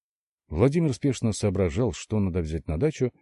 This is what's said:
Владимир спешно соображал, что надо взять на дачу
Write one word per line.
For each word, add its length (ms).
Владимир 460
спешно 400
соображал, 600
что 260
надо 220
взять 260
на 120
дачу 320